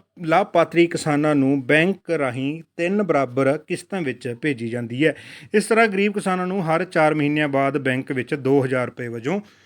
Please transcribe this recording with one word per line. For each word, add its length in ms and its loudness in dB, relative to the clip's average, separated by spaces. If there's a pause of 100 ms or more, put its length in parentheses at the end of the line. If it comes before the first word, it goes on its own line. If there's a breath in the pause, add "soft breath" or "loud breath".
(220)
ਲਾਭਪਾਤਰੀ 640 2
ਕਿਸਾਨਾਂ 480 0
ਨੂੰ 320 2
ਬੈਂਕ 460 2
ਰਾਹੀਂ 500 -4 (140)
ਤਿੰਨ 260 0
ਬਰਾਬਰ 560 0
ਕਿਸ਼ਤਾਂ 440 -8
ਵਿੱਚ 260 -6 (140)
ਭੇਜੀ 260 -2
ਜਾਂਦੀ 380 -4
ਹੈ। 80 2 (400 loud breath)
ਇਸ 120 2
ਤਰ੍ਹਾਂ 220 4
ਗਰੀਬ 240 0
ਕਿਸਾਨਾਂ 340 -2
ਨੂੰ 200 -2
ਹਰ 200 0
ਚਾਰ 280 2
ਮਹੀਨਿਆਂ 340 0
ਬਾਅਦ 320 0
ਬੈਂਕ 320 -2
ਵਿੱਚ 240 -4
ਦੋ 240 2
ਹਜ਼ਾਰ 260 -2
ਰੁਪਏ 220 -10
ਵਜੋਂ 320 -4 (260 soft breath)